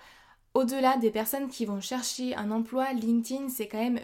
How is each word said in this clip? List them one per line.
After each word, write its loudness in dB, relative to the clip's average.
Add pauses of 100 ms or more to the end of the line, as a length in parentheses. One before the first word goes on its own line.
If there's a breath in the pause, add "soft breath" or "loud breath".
(560 loud breath)
au-delà 4
des 4
personnes -2
qui -4
vont -4
chercher -4
un -2
emploi, 0
LinkedIn, 0
c'est -4
quand -6
même 0